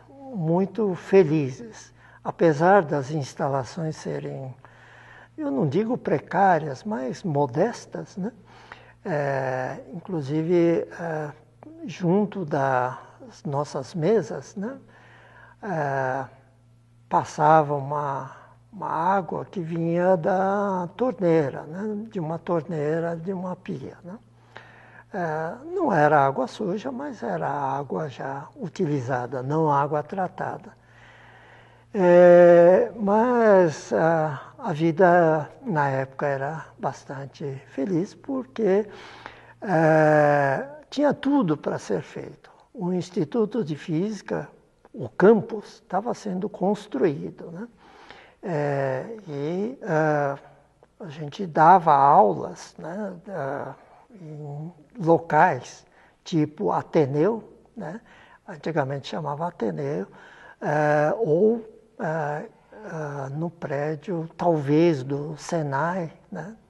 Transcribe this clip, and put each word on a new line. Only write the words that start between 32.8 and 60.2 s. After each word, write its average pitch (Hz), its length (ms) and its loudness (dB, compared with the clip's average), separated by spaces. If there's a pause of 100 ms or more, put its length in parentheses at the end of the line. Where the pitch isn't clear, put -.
mas 214 960 4
a, 160 480 0 (160)
a 233 160 -6
vida 165 800 4 (120)
na 156 260 0
época 135 380 -4
era 139 400 -6 (120)
bastante 139 840 -10 (100)
feliz, 202 440 -4
porque, 220 720 -2 (760)
é, 151 1040 4 (240)
tinha 285 240 0
tudo 262 440 0
para - 220 -6
ser 180 240 -4
feito. - 460 -16 (240)
O 185 200 -6
Instituto 208 720 -2
de 151 100 -6
Física, 170 760 -4 (460)
o 170 140 -10
campus, - 760 0
estava 208 320 -6
sendo 190 340 -8
construído, 180 1040 -4
né? 185 180 -14 (720)
É, 143 640 -4 (200)
e, 175 560 -6
é, 151 560 0 (640)
a 202 80 -14
gente 151 380 -10
dava 165 460 6
aulas, 151 880 4
né, 190 340 -10 (160)
é, 139 460 -8 (400)
em 151 580 -14 (260)
locais 160 880 2 (360)
tipo 165 480 -2
Ateneu, 160 720 0 (340)
né? 190 240 -12 (460)
Antigamente 147 600 -4
chamava 156 400 -6
Ateneu, 175 580 -6 (540)